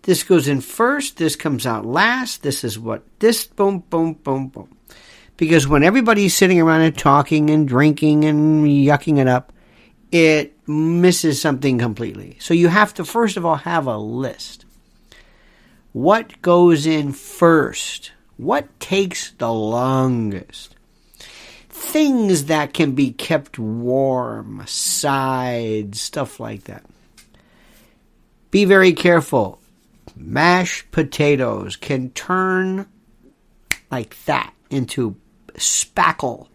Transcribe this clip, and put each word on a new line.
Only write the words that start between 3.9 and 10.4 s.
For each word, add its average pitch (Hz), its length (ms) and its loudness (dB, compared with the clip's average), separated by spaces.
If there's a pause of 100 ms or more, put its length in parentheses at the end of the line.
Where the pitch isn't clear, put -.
boom, 165 240 -2
boom, 135 340 -6
boom. - 280 -20 (600)
Because 156 320 4
when 143 140 4
everybody's 208 520 4
sitting 185 260 4
around 160 220 4
and 160 140 2
talking 151 540 2
and 151 180 2
drinking 151 560 2
and 151 400 2
yucking 143 540 2
it 131 80 2
up, 127 260 0 (580)
it 160 460 2 (100)